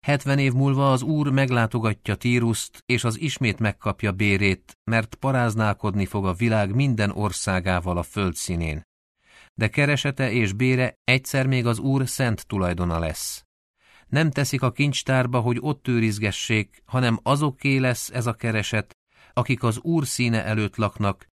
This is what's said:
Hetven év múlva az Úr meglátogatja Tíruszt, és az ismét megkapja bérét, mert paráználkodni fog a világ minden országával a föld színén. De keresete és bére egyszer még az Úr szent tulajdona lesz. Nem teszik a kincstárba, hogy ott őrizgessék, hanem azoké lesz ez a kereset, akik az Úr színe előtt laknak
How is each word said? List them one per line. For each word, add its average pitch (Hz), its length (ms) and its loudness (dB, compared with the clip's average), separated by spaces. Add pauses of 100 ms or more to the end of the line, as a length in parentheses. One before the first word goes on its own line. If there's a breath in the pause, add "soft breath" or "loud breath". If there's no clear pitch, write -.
Hetven 139 340 0
év 135 140 2
múlva 135 380 4
az 127 100 2
Úr 147 280 0
meglátogatja 117 840 0
Tíruszt, 117 720 0
és 123 180 0
az 113 160 -2
ismét 131 400 -2
megkapja 104 520 -2
bérét, 98 720 0
mert 113 320 -2
paráználkodni 107 920 0
fog 98 200 -4
a 92 80 0
világ 107 420 0
minden 117 360 2
országával 92 880 -2
a 85 60 -2
föld 95 320 -2
színén. 82 480 -4 (720 soft breath)
De 107 160 -2
keresete 139 600 0
és 110 220 2
bére 127 500 0
egyszer 131 440 0
még 127 180 0
az 117 140 2
Úr 135 280 0
szent 120 400 -2
tulajdona 87 520 -2
lesz. - 460 -8 (600 soft breath)
Nem 151 240 0
teszik 139 300 -2
a 123 100 2
kincstárba, 131 680 0
hogy 120 220 0
ott 143 260 -4
őrizgessék, 107 960 0
hanem 120 380 0
azoké 139 540 0
lesz 127 320 0
ez 120 160 -4
a 117 80 -2
kereset, 110 640 -2 (360 soft breath)
akik 123 300 0
az 113 160 0
Úr 165 280 0
színe 117 380 0
előtt 107 300 -2
laknak 101 520 -2 (120)